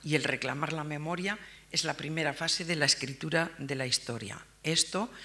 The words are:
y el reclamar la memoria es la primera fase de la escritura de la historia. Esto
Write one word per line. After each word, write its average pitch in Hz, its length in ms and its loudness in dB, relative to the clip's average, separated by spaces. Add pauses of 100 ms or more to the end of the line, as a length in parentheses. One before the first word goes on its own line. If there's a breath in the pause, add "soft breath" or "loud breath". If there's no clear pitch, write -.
y 151 120 0
el 139 100 6
reclamar 143 480 0
la 156 120 -2
memoria 170 540 -4 (320 loud breath)
es - 140 2
la 147 100 0
primera 147 380 0
fase 165 320 0
de 165 120 0
la 147 100 4
escritura 156 720 2
de 139 160 -4
la 131 120 -2
historia. 113 520 -2 (240)
Esto 185 480 2 (140 loud breath)